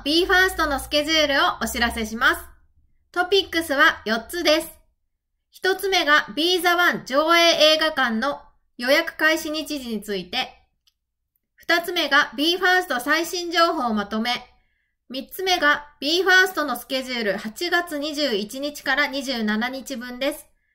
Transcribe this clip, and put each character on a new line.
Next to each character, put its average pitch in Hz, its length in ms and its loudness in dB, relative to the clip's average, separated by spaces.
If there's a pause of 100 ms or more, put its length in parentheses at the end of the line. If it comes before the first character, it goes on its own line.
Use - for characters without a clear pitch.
ビ 320 200 2
ー 370 40 0
フ 381 60 0
ァ 370 140 6
ー - 20 2
ス 370 80 -6
ト 320 100 0
の 277 140 -2
ス - 80 -12
ケ 294 160 0
ジ 302 60 -2
ュ 320 140 4
ー - 20 2
ル 277 80 0
を 330 280 0
お 220 40 -2
知 233 120 -4
ら 233 120 0
せ 226 160 -6
し 220 100 -8
ま 285 200 2
す。 - 40 -10 (720)
ト 359 140 0
ピ 392 140 2
ッ - 100 -4
ク 330 120 0
ス 302 120 -4
は 311 320 4
四 220 200 0
つ 349 160 -8
で 311 200 4
す。 - 100 -12 (760)
一 381 260 0
つ 392 120 -4
目 359 180 0
が - 280 4
ビ 349 220 2
ー 330 60 -2
ザ 349 120 4
ワ 339 200 4
ン 190 100 -8
上 311 320 2
映 320 380 6
映 - 20 2
画 311 160 0
館 262 200 -2
の 269 280 -4 (380)
予 247 100 -4
約 320 300 0
開 320 200 2
始 320 120 -8
日 302 280 -6
時 240 160 -8
に 208 60 -4
つ 202 160 -6
い 180 140 -10
て。 254 240 -6 (1000)
二 339 280 0
つ 359 100 -6
目 330 160 -2
が 277 300 2
ビ 330 160 2
ー 370 40 -2
フ 359 60 -2
ァ 370 140 4
ー 370 60 2
ス 359 40 -10
ト 254 100 -2
最 311 280 0
新 349 240 -8
情 339 240 2
報 247 160 -2
を - 20 -2
ま 208 140 -2
と 220 160 -4
め。 240 80 -2 (800)
三 262 180 -10
つ - 140 -10
目 370 160 0
が 294 300 2 (120)
ビ 320 200 0
ー - 20 2
フ 359 80 2
ァ 370 140 6
ー - 20 2
ス 370 80 -4
ト 302 100 -2
の 254 120 -4
ス - 100 -12
ケ 262 160 -4
ジ 254 100 -10
ュ 240 80 -4
ー 226 40 -2
ル、 190 120 0
八 220 320 -6
月 339 300 0
二 294 160 -6
十 277 200 -2
一 214 240 -4
日 285 220 -8
か 269 160 -2
ら 285 100 2
二 269 160 -6
十 240 200 -4
七 214 260 -2
日 269 280 -10
分 247 220 -12
で 269 140 -2
す。 - 140 -14 (280)